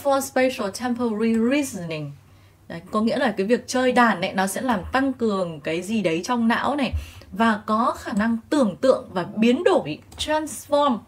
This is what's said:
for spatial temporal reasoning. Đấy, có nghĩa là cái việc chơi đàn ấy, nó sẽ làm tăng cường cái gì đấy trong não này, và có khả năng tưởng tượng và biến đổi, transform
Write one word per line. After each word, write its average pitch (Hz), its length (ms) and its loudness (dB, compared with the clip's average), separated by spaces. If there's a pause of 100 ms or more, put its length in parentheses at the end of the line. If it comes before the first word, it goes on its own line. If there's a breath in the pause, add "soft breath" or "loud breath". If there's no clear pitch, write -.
for 277 160 4
spatial 254 500 0 (100)
temporal 226 720 0
reasoning. 170 640 -2 (560 soft breath)
Đấy, 170 120 -12 (100)
có 214 100 -2
nghĩa 226 180 0
là 247 180 0
cái 196 100 -2
việc 240 220 0
chơi 254 240 2
đàn 226 280 4
ấy, 185 120 -2
nó 190 140 0
sẽ - 140 -6
làm 226 200 -2 (120)
tăng 262 200 0
cường 185 480 -2
cái 160 220 -4
gì 208 200 -2
đấy 165 220 0
trong 233 240 0
não 240 280 0
này, 254 160 -2 (400 loud breath)
và 214 340 2
có 247 320 0
khả 311 140 -10
năng 226 260 0 (120)
tưởng 240 260 2
tượng - 360 2
và 180 140 -2 (100)
biến 247 280 4
đổi, 226 340 2 (200)
transform 294 880 0